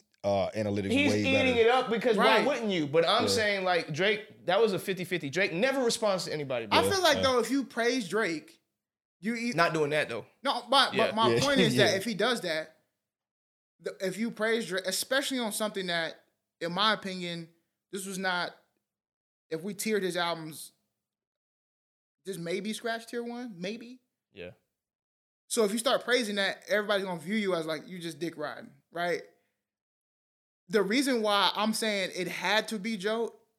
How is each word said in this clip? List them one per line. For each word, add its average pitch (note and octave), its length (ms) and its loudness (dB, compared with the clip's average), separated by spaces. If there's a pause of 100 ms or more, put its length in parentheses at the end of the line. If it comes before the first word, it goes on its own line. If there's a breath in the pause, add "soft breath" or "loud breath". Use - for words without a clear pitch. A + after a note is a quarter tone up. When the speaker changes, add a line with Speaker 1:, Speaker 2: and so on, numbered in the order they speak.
(240)
Speaker 1:
uh, G2 320 2
analytics G2+ 360 0
Speaker 2:
He's C#4+ 200 2
Speaker 1:
way - 80 2
Speaker 2:
eating C4+ 140 2
Speaker 1:
better. B3+ 260 4
Speaker 2:
it A3+ 80 6
up B3+ 220 4
because A3+ 260 2
why A3 220 6
Speaker 3:
Right. G3+ 80 2
Speaker 2:
wouldn't A#3 240 0
you? E3 160 0
But D#3+ 200 4
I'm G#3+ 180 4
Speaker 1:
Yeah. G#3 40 2
Speaker 2:
saying, G3+ 360 2
like, E3+ 280 0
Drake, G3+ 540 -2
that F3+ 160 4
was G#3+ 100 4
a F3 60 0
fifty-fifty. F3 500 -4
Drake D#3+ 240 0
never C4 320 2
responds G#3 400 0
to - 80 -6
anybody, C3 340 -2
bro. A#3+ 120 4
Speaker 3:
I G4 120 4
feel G4 120 2
like, D4+ 160 6
Speaker 1:
Yeah. C#4+ 60 0
Speaker 3:
though, B3+ 140 4
if A3+ 120 0
you C4+ 140 0
praise A#3+ 440 -2
Drake, E3+ 500 -4 (640)
you A3+ 160 -4
e- A#3 180 -4
Speaker 2:
Not E3 180 4
doing D3+ 180 0
that, D3 180 0
though. A2 180 -8 (160)
Speaker 3:
No, B3 260 -2
but, B3+ 260 6
Speaker 2:
Yeah. A3 120 4
Speaker 3:
but F#3+ 80 -2
my A3+ 200 4
Speaker 1:
Yeah. A#3 60 4
Speaker 3:
point C#4 200 4
is - 140 4
Speaker 1:
<laughs> - 20 0
Yeah. G3+ 100 6
Speaker 3:
that E3+ 100 4
if F#3+ 80 -4
he A#3 100 -4
does A3 280 0
that, D#3 340 -6 (1040)
the, F#3+ 200 -8
if F#3 180 -4
you A3+ 120 -2
praise A3 360 -2
Drake, F3+ 200 -4
especially C4 520 -2
on A3+ 140 -2
something G#3 340 -4
that, E3+ 300 -2 (440)
in E3 120 -4
my G#3 220 4
opinion, F3 540 -8 (440)
this F#3+ 140 -8
was F#3+ 120 -8
not, F#3 360 -2 (960)
if D#3+ 120 -6
we G3+ 120 -6
tiered G#3 280 -2
his F3+ 140 -2
albums, E3 560 -4 (1500)
this F#3+ 120 -8
maybe F#3 340 -4
scratch A3+ 340 -6
tier A#3+ 160 -8
one, A#3+ 360 -10
maybe. A#3 420 -10 (320)
Speaker 2:
Yeah. F2+ 180 -14 (960)
Speaker 3:
So A3+ 160 2
if G3 80 0
you A#3 60 -2
start A3+ 260 0
praising A#3 320 0
that, G3 320 -2
everybody's G3+ 360 0
gonna F3+ 160 -6
view F#3 160 -4
you G3 180 2
as, D#3+ 120 -2
like, D#3 200 -6
you F3+ 120 -14
just E3 200 -10
dick D#3+ 180 -6
riding, C#3+ 340 -8 (200)
right? E3+ 320 -2 (1500)
The G#3 120 2
reason B3 400 0
why G3+ 320 2
I'm G#3+ 200 0
saying G#3 400 -2
it F3 140 -4
had G3+ 400 0
to A3 100 -6
be A3 180 -6
Joe, G#3+ 380 -4 (240)